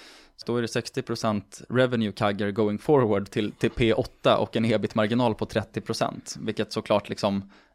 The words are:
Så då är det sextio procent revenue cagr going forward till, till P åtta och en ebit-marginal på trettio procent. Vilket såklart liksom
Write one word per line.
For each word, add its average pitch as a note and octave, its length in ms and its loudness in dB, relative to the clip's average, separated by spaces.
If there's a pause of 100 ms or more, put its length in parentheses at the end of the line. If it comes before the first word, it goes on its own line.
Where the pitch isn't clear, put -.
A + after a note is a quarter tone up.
(360)
Så - 100 -18
då A#2+ 100 -2
är A#2+ 60 0
det A2+ 60 -4
sextio - 340 -6
procent A2 680 -4
revenue A#2 440 2
cagr G2+ 380 0
going G#2 280 0
forward G#2+ 520 2
till, G#2 220 -2
till - 180 0
P A2 220 2
åtta - 460 2
och G#2 180 -2
en A2+ 80 0
ebit-marginal A2 680 2
på G#2+ 120 -6
trettio - 340 -4
procent. - 600 -6
Vilket G#2+ 320 -4
såklart G#2+ 360 0
liksom G2+ 420 -2 (240)